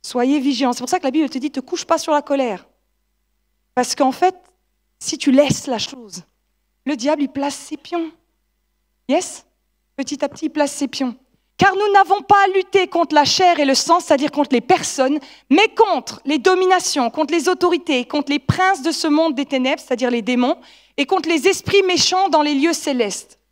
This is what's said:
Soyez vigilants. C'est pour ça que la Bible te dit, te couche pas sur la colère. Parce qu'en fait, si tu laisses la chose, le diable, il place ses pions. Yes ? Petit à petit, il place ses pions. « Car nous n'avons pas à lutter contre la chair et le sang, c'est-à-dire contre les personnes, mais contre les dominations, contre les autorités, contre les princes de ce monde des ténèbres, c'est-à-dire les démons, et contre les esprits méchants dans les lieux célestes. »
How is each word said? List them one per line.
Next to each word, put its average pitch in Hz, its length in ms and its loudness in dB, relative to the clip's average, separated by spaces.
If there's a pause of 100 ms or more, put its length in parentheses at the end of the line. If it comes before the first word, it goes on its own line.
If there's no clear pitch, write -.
Soyez 262 380 0
vigilants. 254 320 0
C'est 240 80 -4
pour 254 100 -8
ça 330 100 0
que - 40 -8
la 269 80 0
Bible 294 180 0
te - 80 -8
dit, 269 140 -6
te - 80 -6
couche - 240 -8
pas 330 140 0
sur 320 160 -2
la 294 80 2
colère. 262 440 -4 (1080)
Parce 247 180 -2
qu'en 262 200 0
fait, 370 220 0 (640)
si - 200 -10
tu 285 120 0
laisses 269 360 2
la 240 100 -4
chose, 202 460 -12 (640)
le 294 80 -2
diable, 285 260 -2
il 277 80 -2
place 277 240 -6
ses - 240 -12
pions. 330 320 -6 (960)
Yes ? - 380 -4 (500)
Petit 277 300 -6
à 277 40 -6
petit, 311 160 -10
il 302 40 -2
place 294 220 -2
ses 277 160 -6
pions. « 254 280 -6 (420)
Car 381 180 2
nous 415 180 0
n'avons 392 280 4
pas 403 240 4
à - 20 0
lutter 381 400 0
contre 339 260 -2
la 294 120 4
chair 359 340 2
et 285 60 2
le 269 100 2
sang, 339 240 2
c'est-à-dire 294 320 0
contre 285 220 -2
les 233 80 2
personnes, 285 580 0 (300)
mais 392 200 6
contre 349 560 0
les 294 140 0
dominations, 359 720 2
contre 311 220 -4
les 339 160 0
autorités, 339 560 0
contre 285 260 -4
les 285 80 -2
princes 370 420 0
de 311 100 -4
ce - 160 -4
monde 311 280 0
des 269 100 -4
ténèbres, 269 380 -4
c'est-à-dire 247 260 -4
les 240 140 -2
démons, 254 340 0 (400)
et 285 80 0
contre 339 240 -2
les 320 180 0
esprits 392 360 2
méchants 370 460 0
dans 302 120 4
les 294 140 0
lieux 320 180 0
célestes. » 247 680 -4 (120)